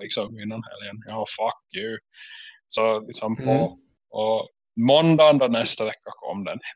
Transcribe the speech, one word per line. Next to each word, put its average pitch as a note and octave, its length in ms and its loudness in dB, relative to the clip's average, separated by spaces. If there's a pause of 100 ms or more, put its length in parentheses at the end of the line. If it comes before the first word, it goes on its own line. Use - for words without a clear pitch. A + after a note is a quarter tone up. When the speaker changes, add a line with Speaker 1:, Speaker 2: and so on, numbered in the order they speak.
Speaker 1:
liksom G#2+ 380 -8
innan A2 240 -8
helgen. G#2 440 -16
Ja, G#2+ 180 -6 (120)
fuck A2 460 -6
you. A2 140 -8 (720)
Så A2 320 0
liksom A2+ 360 -6
på, C3 80 -8
Speaker 2:
Mm. C3+ 360 0 (300)
Speaker 1:
och A2 400 -2 (300)
måndagen D3+ 580 6
då C3 100 4
nästa A2+ 380 -2
vecka - 260 -8
kom G2 320 -8
den. F2 160 -8 (160)